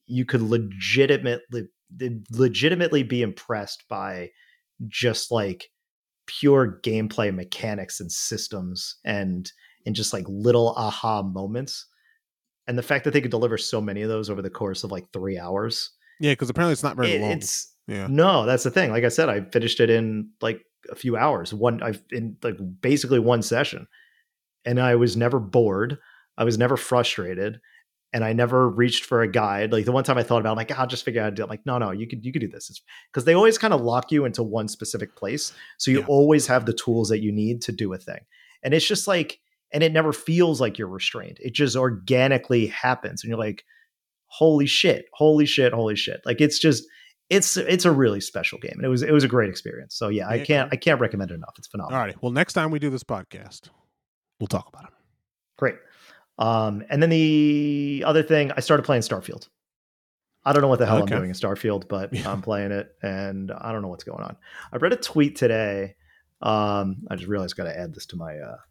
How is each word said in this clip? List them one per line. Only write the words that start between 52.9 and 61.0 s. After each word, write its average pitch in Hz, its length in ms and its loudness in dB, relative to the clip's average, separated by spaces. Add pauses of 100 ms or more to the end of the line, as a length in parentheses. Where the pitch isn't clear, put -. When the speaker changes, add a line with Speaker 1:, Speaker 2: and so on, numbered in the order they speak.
Speaker 2:
podcast, 98 640 -12 (680)
we'll 104 80 -4
talk - 220 -4
about - 160 -20
it. - 80 -20 (640)
Speaker 1:
Great. 127 180 -2 (640)
Um, 110 500 0
and 143 140 0
then 170 80 6
the 147 920 2
other 156 180 4
thing, 147 300 2
I - 80 -4
started 147 220 4
playing 123 200 2
Starfield. - 460 -8 (960)
I 143 80 4
don't 143 80 4
know 139 80 4
what 127 100 4
the 123 80 2
hell 110 140 4